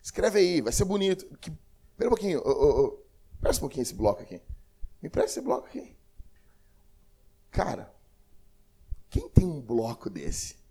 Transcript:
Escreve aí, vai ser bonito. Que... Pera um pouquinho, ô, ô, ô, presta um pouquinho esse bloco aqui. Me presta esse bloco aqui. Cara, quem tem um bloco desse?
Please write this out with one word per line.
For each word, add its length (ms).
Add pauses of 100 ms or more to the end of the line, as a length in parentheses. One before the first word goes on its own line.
Escreve 380
aí, 220
vai 120
ser 120
bonito. 420 (120)
Que... 140 (440)
Pera 120
um 40
pouquinho, 280
ô, 100
ô, 340
ô, 140 (420)
presta 180
um 100
pouquinho 140
esse 120
bloco 280
aqui. 180 (640)
Me 80
presta 220
esse 80
bloco 260
aqui. 280 (1600)
Cara, 420 (1160)
quem 180
tem 160
um 160
bloco 480
desse? 480 (140)